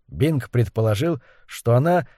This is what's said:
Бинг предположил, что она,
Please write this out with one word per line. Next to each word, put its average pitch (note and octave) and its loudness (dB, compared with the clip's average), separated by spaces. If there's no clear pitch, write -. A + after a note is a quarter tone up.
Бинг C3+ -2
предположил, A2+ -2
что - -2
она, E3 2